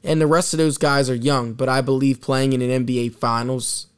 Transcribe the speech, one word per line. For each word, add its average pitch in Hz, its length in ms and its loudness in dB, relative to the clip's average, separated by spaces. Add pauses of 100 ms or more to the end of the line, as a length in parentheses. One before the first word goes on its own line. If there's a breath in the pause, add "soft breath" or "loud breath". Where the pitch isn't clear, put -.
and 156 180 0
the 156 60 4
rest 165 260 2
of 160 60 2
those 156 180 2
guys 139 320 2
are 127 60 -2
young, 120 400 -2
but 127 160 -2
I 131 100 2
believe 135 400 0
playing 135 320 0
in 123 80 0
an 123 100 -2
N 127 140 0
B 120 220 -2
A - 20 -4
Finals 120 800 -4 (120)